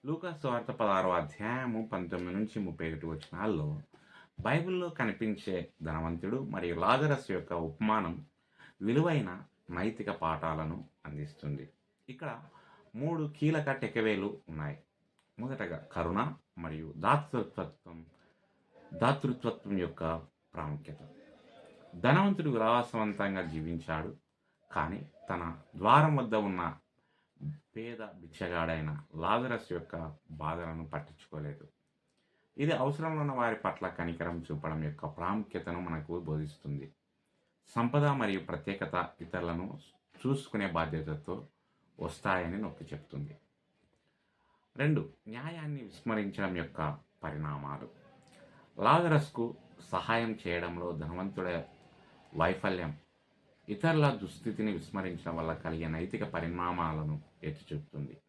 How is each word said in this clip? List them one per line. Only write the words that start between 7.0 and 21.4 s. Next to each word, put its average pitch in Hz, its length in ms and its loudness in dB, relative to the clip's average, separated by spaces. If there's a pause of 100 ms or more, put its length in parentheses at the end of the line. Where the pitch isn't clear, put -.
యొక్క 87 160 -4 (160)
ఉపమానం 107 440 2 (760)
విలువైన 139 440 4 (460)
నైతిక 104 320 0 (140)
పాఠాలను 80 540 0 (300)
అందిస్తుంది. 73 580 -6 (480)
ఇక్కడ 139 180 -8 (640)
మూడు 156 300 0 (120)
కీలక 147 340 4 (140)
టెకవేలు 104 440 2 (220)
ఉన్నాయి. 76 260 -4 (640)
మొదటగా 101 400 -4 (160)
కరుణ 87 240 2 (460)
మరియు 78 260 -6 (160)
దాతృత్వం, 90 1000 -2 (1000)
దాతృత్వం 117 720 2 (100)
యొక్క - 180 -6 (500)
ప్రాముఖ్యత. 73 480 -6 (1000)